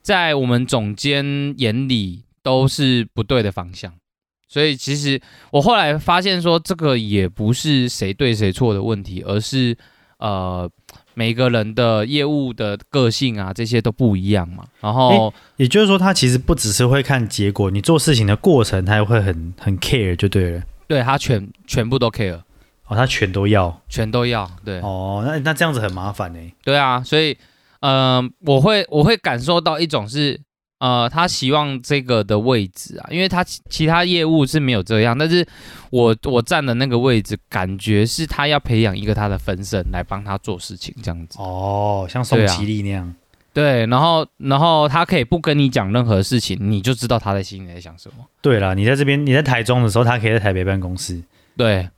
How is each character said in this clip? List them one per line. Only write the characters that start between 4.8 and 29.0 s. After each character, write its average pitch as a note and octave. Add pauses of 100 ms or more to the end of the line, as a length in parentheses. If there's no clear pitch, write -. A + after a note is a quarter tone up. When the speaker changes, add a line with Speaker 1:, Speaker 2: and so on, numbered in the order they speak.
Speaker 1:
实 C#3+ (320)
我 C#3+
后 A3+
来 D#3
发 F3
现 F3+
说， E3+
这 F#3
个 D3
也 G2+
不 G#2+
是 B2+
谁 G2
对 A#2+
谁 G#2
错 A2+
的 G2
问 G#2+
题， F#2
而 G2+
是， B2 (400)
呃， F#2 (440)
每 A#2
个 B2
人 A2
的 A2+
业 C#3+
务 C#3+
的 G#2 (120)
个 B2+
性 A2+
啊， F#2+
这 A#2
些 A2+
都 A2
不 G#2+
一 F#2+
样 F#2
嘛。 F2+ (160)
然 G#2+
后 A#2
Speaker 2:
诶， G2+ (240)
也 C3
就 G3+
是 G#3+
说， G3
他 F#3+
其 C3+
实 B2
不 E3
只 G#2
是 B2
会 C3+
看 B2
结 G2+
果， G2
你 G2+
做 D#3+
事 D3
情 A2
的 G#2
过 C#3
程， F#2+
他 G#2+
也 G#2+
会 A2
很， F2
很 F#2+
care G2
就 G2+
对 F#2
了。 E2+ (240)
Speaker 1:
对， C#3
他 C3+
全， G#2 (200)
全 A#2
部 C3
都 A#2
care。 F#2 (480)
Speaker 2:
哦， G#2+
他 B2
全 G2+
都 G2
要。 F#2+
Speaker 1:
全 A2
都 A#2+
要， A2 (160)
对。 F#2+
Speaker 2:
哦， G2
那， D3+
那 D3+
这 E3+
样 D#3+
子 B2
很 G2+
麻 F#2+
烦 F2+
欸。 E2+ (120)
Speaker 1:
对 C3+
啊， B2+
所 D3+
以， D3 (440)
呃， C3 (120)
我 C#3
会， G3+
我 D3